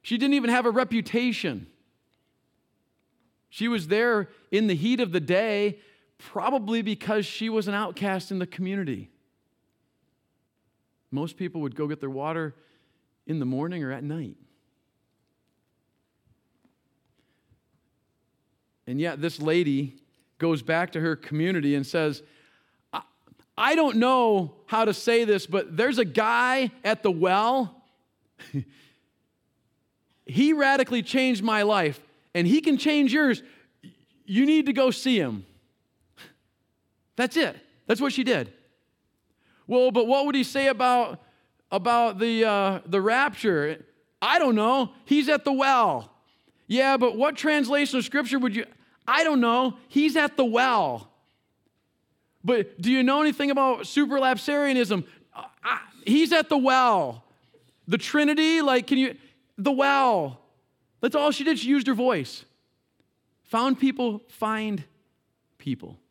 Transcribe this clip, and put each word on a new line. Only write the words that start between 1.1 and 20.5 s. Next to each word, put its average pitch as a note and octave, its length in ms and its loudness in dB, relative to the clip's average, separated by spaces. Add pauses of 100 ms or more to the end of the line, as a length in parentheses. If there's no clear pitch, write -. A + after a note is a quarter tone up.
She A3 160 -6
was G#3 220 -2
there G#3+ 400 0 (240)
in G#3+ 160 2
the F#3 60 2
heat A3+ 260 0
of G#3 100 -2
the F3 100 -2
day, G#3 600 -2 (380)
probably A3 640 -4
because G#3 440 -4
she A3 220 -8
was A3 180 -2
an G3+ 80 -4
outcast F#3+ 560 -6
in F#3+ 80 -6
the F3+ 80 -4
community. F3+ 640 -8 (2000)
Most D3 260 -8
people E3+ 260 -8
would B2+ 120 -8
go D3+ 140 -6
get D3+ 120 -8
their C#3 100 -8
water D3+ 440 -6 (720)
in D#3 120 -6
the C3 80 -4
morning D3+ 360 -6
or C3 80 -6
at C#3 140 -10
night. D3 320 -10 (4000)
And C3 140 -6
yet D#3 200 -6
this D#3+ 200 -6
lady D3 560 -2 (420)
goes D#3+ 240 -2